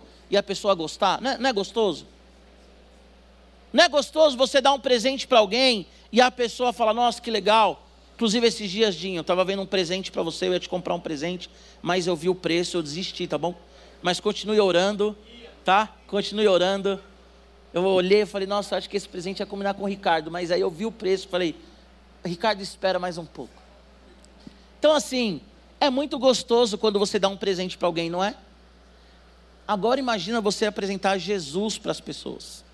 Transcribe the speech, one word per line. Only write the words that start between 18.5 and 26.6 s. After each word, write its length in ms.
acho 140
que 80
esse 100
presente 320
ia 60
combinar 260
com 120
o 40
Ricardo." 420
Mas 200
aí 100
eu 100
vi 140
o 80
preço 340
e 40
falei, 260
"Ricardo, 380
espera 380
mais 180
um 80
pouco." 380
Então, 140
assim, 480
é 80
muito 300
gostoso 580